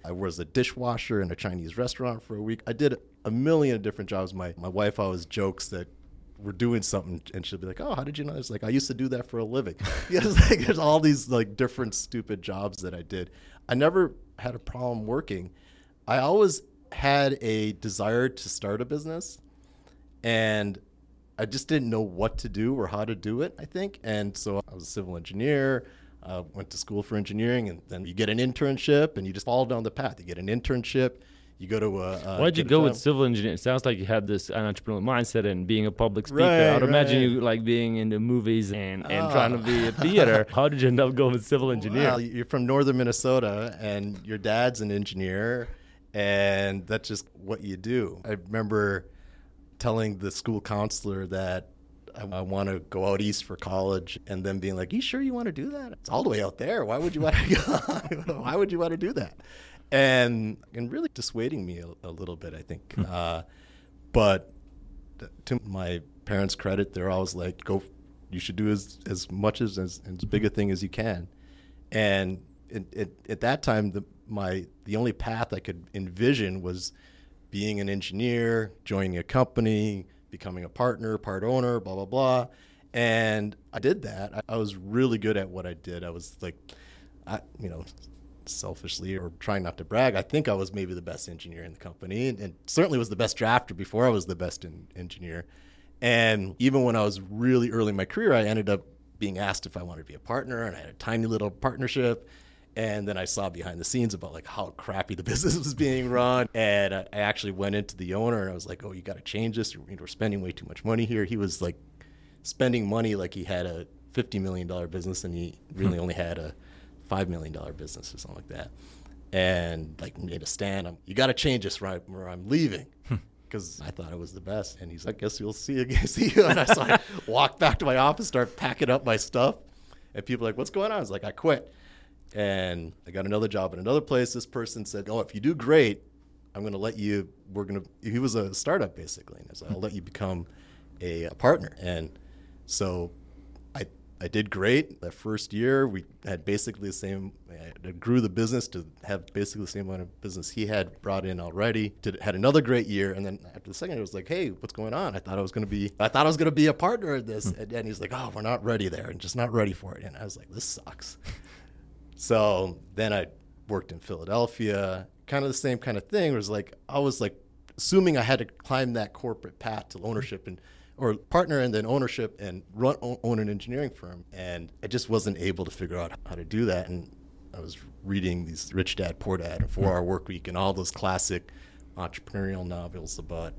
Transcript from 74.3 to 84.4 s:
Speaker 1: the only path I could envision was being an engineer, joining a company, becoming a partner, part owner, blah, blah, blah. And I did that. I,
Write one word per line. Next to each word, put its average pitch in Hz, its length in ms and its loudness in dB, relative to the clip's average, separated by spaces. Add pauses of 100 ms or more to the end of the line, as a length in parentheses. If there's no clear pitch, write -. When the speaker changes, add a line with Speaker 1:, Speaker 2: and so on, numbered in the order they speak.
Speaker 1:
the 101 120 -4
only 117 160 2
path 113 400 -4
I 90 80 -6
could 87 320 -10
envision 95 720 0
was 90 300 -6 (580)
being 104 300 -2
an 101 100 -2
engineer, 113 840 0 (140)
joining 95 320 0
a 87 40 -4
company, 110 840 2 (240)
becoming 90 340 -10
a 82 60 -10
partner, 113 480 0
part 98 260 -4
owner, 123 360 2
blah, 95 160 -8
blah, 98 100 -6
blah. 127 400 2 (480)
And 110 600 2 (200)
I - 40 -4
did 151 240 2
that. 104 320 -8
I, 110 200 -4